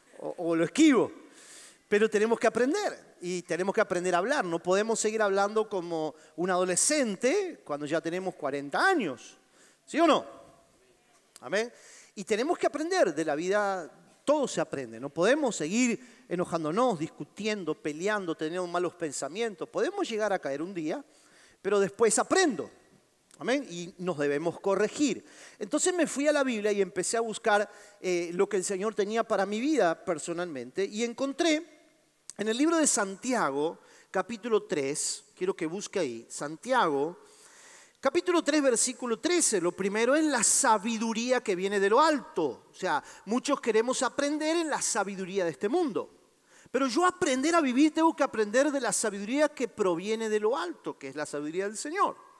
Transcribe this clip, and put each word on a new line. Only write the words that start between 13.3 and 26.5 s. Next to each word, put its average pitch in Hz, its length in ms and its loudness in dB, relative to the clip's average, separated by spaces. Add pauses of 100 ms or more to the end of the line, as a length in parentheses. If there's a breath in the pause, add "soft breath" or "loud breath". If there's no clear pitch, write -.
vida, 185 540 -2 (340)
todo 277 240 2
se 170 140 -2
aprende. 120 380 -6
No 139 100 -8
podemos 233 460 2
seguir 220 720 -2
enojándonos, 175 720 0
discutiendo, 175 760 -6
peleando, 170 600 -4
teniendo 175 320 -4
malos 175 260 -2
pensamientos. 165 760 -6
Podemos 339 380 -2
llegar 214 260 -2
a 180 60 0
caer 143 220 -6
un 185 120 -8
día, 170 300 -6 (580 soft breath)
pero 202 180 2
después 202 400 2
aprendo. 247 500 2 (720)
Amén. 240 300 0
Y 175 300 -10
nos 175 180 -4
debemos 147 420 -2
corregir. 202 640 0 (340 loud breath)
Entonces 302 360 0
me 330 140 2
fui 285 200 -2
a 294 60 6
la 285 100 2
Biblia 214 300 0